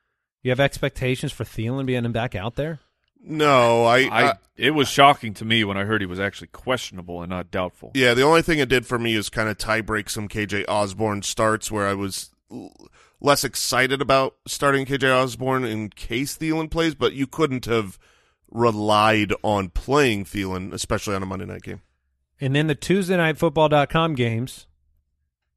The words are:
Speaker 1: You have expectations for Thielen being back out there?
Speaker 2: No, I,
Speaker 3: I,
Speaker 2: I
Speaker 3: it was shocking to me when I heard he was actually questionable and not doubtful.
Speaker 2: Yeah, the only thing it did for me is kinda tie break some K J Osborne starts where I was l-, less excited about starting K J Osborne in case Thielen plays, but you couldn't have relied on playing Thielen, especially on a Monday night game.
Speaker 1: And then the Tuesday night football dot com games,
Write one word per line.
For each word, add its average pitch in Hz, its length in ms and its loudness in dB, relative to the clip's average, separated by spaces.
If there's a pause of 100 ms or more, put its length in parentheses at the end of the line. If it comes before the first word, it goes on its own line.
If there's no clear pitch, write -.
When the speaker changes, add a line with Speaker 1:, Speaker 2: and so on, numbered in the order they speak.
(440)
Speaker 1:
You 127 80 -2
have 127 80 0
expectations 135 720 -2
for - 120 -10
Thielen 123 420 -6
being 123 260 -2
back 117 240 -4
out 101 200 -8
there? 151 240 -6 (440)
Speaker 2:
No, 127 640 4
I, 117 140 6
Speaker 3:
I, 123 300 4
Speaker 2:
I - 40 0 (220)
Speaker 3:
it 131 160 0
was 147 160 2
shocking 139 480 4
to 110 100 -10
me 113 180 4
when 98 140 -2
I 98 60 -2
heard 107 180 0
he 92 60 -4
was 90 120 -6
actually 98 280 -6
questionable 90 760 -8
and 87 80 -10
not 90 220 -8
doubtful. 92 420 -6
Speaker 2:
Yeah, 123 220 4
the 131 80 4
only 165 180 6
thing 165 160 -2
it 127 120 -2
did 127 180 0
for 127 100 -2
me 117 160 -2
is 104 160 -2
kinda 110 240 -2
tie 110 280 -2
break 107 280 -6
some 107 180 -8
K 104 200 -4
J 101 180 -4
Osborne 104 560 -2
starts 110 480 -2
where 104 180 -2
I 101 60 0
was 98 380 -8 (200)
l-, - 200 -16 (480)
less 139 240 2
excited 131 580 0
about 135 360 0 (100)
starting 139 380 0
K 135 120 -2
J 131 140 2
Osborne 127 540 0
in 107 240 -4
case - 460 -6
Thielen 160 360 -4
plays, 165 240 -2
but 120 180 0
you 135 140 -4
couldn't 135 380 -2
have 107 340 -2 (500)
relied 107 840 2 (120)
on 101 260 0
playing 120 560 0
Thielen, 95 480 -6
especially - 400 -4
on 95 80 -4
a 95 60 -8
Monday 95 180 -8
night 95 160 -14
game. 98 200 -14 (580)
Speaker 1:
And 139 160 -2
then 151 100 2
the 151 100 0
Tuesday 185 420 0
night 160 200 0
football 156 320 2
dot 147 220 2
com 160 240 0
games, 117 500 -4 (920)